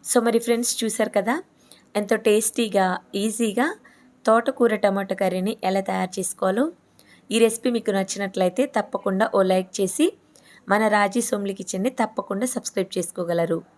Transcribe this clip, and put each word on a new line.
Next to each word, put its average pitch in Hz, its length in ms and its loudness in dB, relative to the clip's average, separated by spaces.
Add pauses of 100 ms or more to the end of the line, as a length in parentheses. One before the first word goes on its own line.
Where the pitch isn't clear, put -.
So - 160 4
మరి 233 200 2
ఫ్రెండ్స్, 233 360 0
చూశారు 214 340 0
కదా 214 200 0 (640)
ఎంతో 214 160 0 (120)
టేస్టీగా, 214 580 2 (360)
ఈజీగా 220 460 0 (580)
తోటకూర 233 580 2
టమాటా 196 380 0
కర్రీని 185 320 0 (160)
ఎలా 196 200 0
తయారు 185 280 -4
చేసుకోవాలో. 190 480 0 (640)
ఈ 220 140 0
రెసిపీ 226 340 0
మీకు 214 200 -2
నచ్చినట్లయితే 190 680 0 (120)
తప్పకుండా 202 500 0 (100)
ఓ 196 40 6 (100)
లైక్ 185 280 0
చేసి 202 280 2 (680)
మన 214 80 2 (160)
రాజీ 202 320 0
సోమ్లీ 202 320 -4
కిచెన్ని 196 320 -4 (100)
తప్పకుండా 208 520 -4
సబ్స్క్రైబ్ 196 420 -6
చేసుకోగలరు. 170 600 -2 (180)